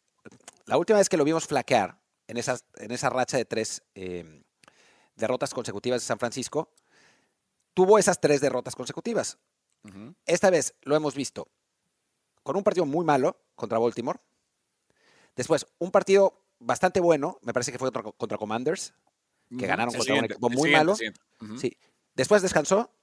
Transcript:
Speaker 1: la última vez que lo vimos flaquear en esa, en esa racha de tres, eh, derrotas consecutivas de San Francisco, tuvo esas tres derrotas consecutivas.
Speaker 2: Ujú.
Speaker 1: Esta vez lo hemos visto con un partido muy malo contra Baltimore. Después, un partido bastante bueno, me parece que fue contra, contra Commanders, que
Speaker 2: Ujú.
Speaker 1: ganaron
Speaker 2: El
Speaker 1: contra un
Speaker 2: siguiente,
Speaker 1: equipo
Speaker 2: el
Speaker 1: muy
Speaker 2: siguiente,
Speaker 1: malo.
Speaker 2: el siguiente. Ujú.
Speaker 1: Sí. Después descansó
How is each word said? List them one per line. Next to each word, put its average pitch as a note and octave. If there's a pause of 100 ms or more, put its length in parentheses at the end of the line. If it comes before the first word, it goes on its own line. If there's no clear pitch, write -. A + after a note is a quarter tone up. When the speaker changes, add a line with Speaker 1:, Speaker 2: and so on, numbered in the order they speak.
(640)
Speaker 1:
la A#2
última G3+
vez F#3+
que F#3
lo D3+
vimos D#3+
flaquear A#2 (280)
en A#2
esa, B2 (200)
en G#2+
esa B2+
racha B2+
de A#2
tres, - (120)
eh, F2 (720)
derrotas B2
consecutivas A#2
de -
San A2+
Francisco, B2 (1000)
tuvo F#3
esas F#3
tres C#3+
derrotas B2
consecutivas. D#3 (460)
Speaker 2:
Ujú. G#2 (100)
Speaker 1:
Esta F3
vez D#3+
lo C#3+
hemos D3+
visto B2+ (960)
con C#3
un G3
partido F3+
muy D3+
malo D3 (180)
contra A2
Baltimore. A#2+ (1160)
Después, C#3 (140)
un F3+
partido G3 (180)
bastante C3
bueno, E3+
me A#2
parece B2
que B2
fue C3
contra, G#2+
contra G#2+
Commanders, B2 (560)
que A#2+
Speaker 2:
Ujú. B2
Speaker 1:
ganaron A#2
Speaker 2:
El -
Speaker 1:
contra B2
un C#3+
Speaker 2:
siguiente, A2+
Speaker 1:
equipo A#2+
Speaker 2:
el A#2+
Speaker 1:
muy C3
Speaker 2:
siguiente, D3
Speaker 1:
malo. D#3+
Speaker 2:
el G#3+
siguiente. A2 (200)
Ujú. G#2+
Speaker 1:
Sí. B2+ (360)
Después F#3+
descansó F#3 (100)